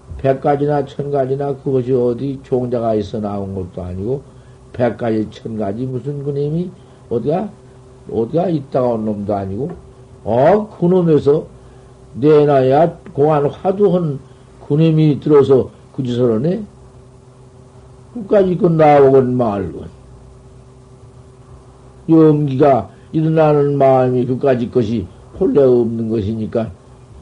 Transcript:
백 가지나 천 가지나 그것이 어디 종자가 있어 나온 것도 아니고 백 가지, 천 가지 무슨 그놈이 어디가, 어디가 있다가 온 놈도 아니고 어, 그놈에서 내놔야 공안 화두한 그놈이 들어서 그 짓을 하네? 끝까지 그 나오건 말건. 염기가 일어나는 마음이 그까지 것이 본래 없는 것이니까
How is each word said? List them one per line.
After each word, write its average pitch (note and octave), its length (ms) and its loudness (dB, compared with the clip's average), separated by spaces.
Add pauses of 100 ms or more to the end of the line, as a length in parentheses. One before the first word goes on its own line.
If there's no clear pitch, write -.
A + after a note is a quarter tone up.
(180)
백 C3+ 240 -2
가지나 D3 440 0
천 C#3+ 240 -10
가지나 C#3 460 -2
그것이 C3 380 -2
어디 B2 500 -2
종자가 A#2+ 520 -2
있어 G#2+ 260 -4
나온 G2+ 340 -6
것도 F#2 260 -10
아니고 F#2+ 400 -8 (520)
백 A#2+ 240 -4
가지, A2 340 -4
천 A2+ 260 -14
가지 G#2+ 280 -6
무슨 C3 380 -8
그놈이 D3 460 -4 (400)
어디가, D#3 400 -4 (640)
어디가 A#2 380 -2
있다가 C3+ 380 -2
온 A2+ 180 -2
놈도 G#2 280 -4
아니고 G2+ 380 -6 (540)
어, E3 520 2
그놈에서 E3 720 2 (680)
내놔야 D3 840 4 (160)
공안 D3 320 2
화두한 F3 720 -2 (480)
그놈이 D#3 520 2
들어서 C3+ 500 4 (260)
그 C3+ 80 -6
짓을 A#2+ 320 0
하네? F3 280 -2 (1500)
끝까지 G3 440 0
그 F3 100 2
나오건 C#3 680 6
말건. G2 540 -4 (2250)
염기가 D3 800 4 (220)
일어나는 D#3 680 2
마음이 B2+ 480 2
그까지 B2+ 460 -2
것이 A2+ 340 -2 (320)
본래 F#3 240 0
없는 A#2 480 2
것이니까 A2 600 -4 (500)